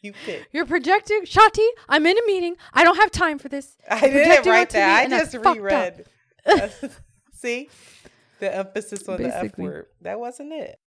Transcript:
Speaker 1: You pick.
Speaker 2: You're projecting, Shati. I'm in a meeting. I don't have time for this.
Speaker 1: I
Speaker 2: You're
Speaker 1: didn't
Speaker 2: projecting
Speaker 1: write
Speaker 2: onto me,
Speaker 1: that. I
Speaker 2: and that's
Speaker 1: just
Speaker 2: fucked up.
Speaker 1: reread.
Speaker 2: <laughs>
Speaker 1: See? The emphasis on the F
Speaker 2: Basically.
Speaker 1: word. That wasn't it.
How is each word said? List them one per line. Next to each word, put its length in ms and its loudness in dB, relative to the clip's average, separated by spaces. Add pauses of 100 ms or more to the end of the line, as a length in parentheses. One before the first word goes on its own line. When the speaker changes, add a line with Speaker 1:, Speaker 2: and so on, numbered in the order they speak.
Speaker 1:
You 120 -16 (120)
pick. 280 -12
Speaker 2:
You're 120 -4
projecting, 580 -2
Shati. 440 4 (220)
I'm 160 2
in 120 2
a 80 -2
meeting. 300 -2 (180)
I 120 4
don't 100 6
have 160 2
time 260 -2
for 120 -16
this. 260 -12 (140)
Speaker 1:
I 160 -2
Speaker 2:
You're 80 6
Speaker 1:
didn't 100 4 (200)
Speaker 2:
projecting 100 2
Speaker 1:
write 80 4
Speaker 2:
onto 160 -2
me, 20 2
Speaker 1:
that. 200 4
I 40 2
Speaker 2:
and 80 -2
that's 220 -2
Speaker 1:
just 100 -12
Speaker 2:
fucked 160 2
up. 380 -2 (500)
Speaker 1:
reread. 440 0 (200)
Speaker 2:
<laughs> 220 -20
Speaker 1:
See? 360 -8 (720)
The 160 -6
emphasis 540 -10
on 120 -8
the 60 -6
F 140 -6
Speaker 2:
Basically. 240 -10
Speaker 1:
word. 200 -14 (160)
That 180 -10
wasn't 340 -14
it. 340 -14